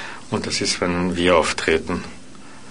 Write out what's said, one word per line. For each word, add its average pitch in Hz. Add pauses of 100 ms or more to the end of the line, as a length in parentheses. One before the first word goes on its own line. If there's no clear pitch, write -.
(320)
Und 104
das -
ist, -
wenn 90
wir 87
auftreten. 80 (640)